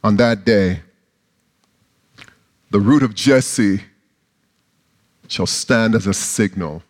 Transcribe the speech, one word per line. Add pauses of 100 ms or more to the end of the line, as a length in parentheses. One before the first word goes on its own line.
"On
that
day, (1900)
the
root
of
Jesse (1400)
shall
stand
as
a
signal."